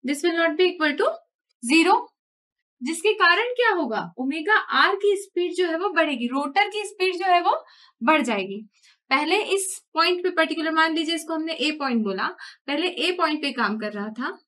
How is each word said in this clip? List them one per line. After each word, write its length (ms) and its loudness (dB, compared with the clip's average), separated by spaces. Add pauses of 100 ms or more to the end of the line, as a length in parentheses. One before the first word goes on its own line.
this 200 -4
will 160 2
not 200 2
be 100 4
equal 300 0
to 100 2 (520)
zero, 360 4 (840)
जिसके 320 0
कारण 420 4
क्या 180 4
होगा, 280 -2 (160)
Omega 400 0 (240)
R 140 4
की 260 2
speed 340 -4
जो 120 2
है 100 -2
वो 120 -2
बढ़ेगी, 380 0
rotor 420 0
की 180 -6
speed 300 0
जो 140 2
है 100 6
वो 140 2 (460)
बढ़ 200 4
जाएगी। 400 -4 (480)
पहले 320 2 (140)
इस 120 -2 (260)
point 280 2
पे 100 0
particular, 400 0
मान 220 2
लीजिए 200 -2
इसको 200 -6
हमने 200 -4
ए 240 -2
point 260 0
बोला, 240 -2 (380)
पहले 220 -2
ए 300 -2
point 240 0
पे 100 -2
काम 260 -2
कर 140 -6
रहा 160 -6 (120)
था। 160 -6 (120)